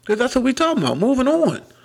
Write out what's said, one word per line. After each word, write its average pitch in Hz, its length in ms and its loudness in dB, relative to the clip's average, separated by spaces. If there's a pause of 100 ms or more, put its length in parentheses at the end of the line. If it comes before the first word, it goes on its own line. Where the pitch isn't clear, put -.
'Cause 208 120 -2
that's 240 180 0
what 254 80 0
we 262 100 0
talking 320 300 0
about, 127 160 -2
moving 254 280 0
on. 294 340 0 (240)